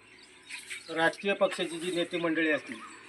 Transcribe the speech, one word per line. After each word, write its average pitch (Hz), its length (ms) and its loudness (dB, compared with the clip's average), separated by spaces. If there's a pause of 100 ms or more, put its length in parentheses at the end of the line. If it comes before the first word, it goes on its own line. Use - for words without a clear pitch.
(960)
राजकीय 165 380 4
पक्षाची 180 460 2
जी 165 160 -2
नेते 175 220 0
मंडळी 160 340 2
असतील 131 280 -2 (300)